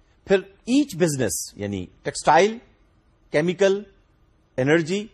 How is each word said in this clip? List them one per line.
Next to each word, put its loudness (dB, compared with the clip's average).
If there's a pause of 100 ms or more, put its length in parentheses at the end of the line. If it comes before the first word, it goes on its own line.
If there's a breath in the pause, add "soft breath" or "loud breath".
(240)
پھر 2
ایچ -2
بزنس 0 (240)
یعنی -6 (160)
ٹیکسٹائل، 2 (720)
کیمیکل، 0 (760)
انرجی، 0